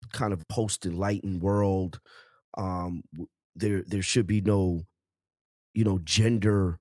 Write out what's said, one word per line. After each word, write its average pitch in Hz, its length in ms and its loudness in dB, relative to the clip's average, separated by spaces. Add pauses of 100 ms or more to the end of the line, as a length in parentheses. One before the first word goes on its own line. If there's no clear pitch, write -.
(120)
kind 107 220 -2
of 80 160 -6
post-enlightened 98 920 -2
world, 95 580 0 (580)
um, 90 460 -6 (100)
w-, 85 160 -12 (260)
there, 98 320 -2
there 101 140 -2
should 101 260 0
be 107 140 2
no, 95 400 2 (920)
you 110 100 2
know, 98 200 2
gender 104 760 2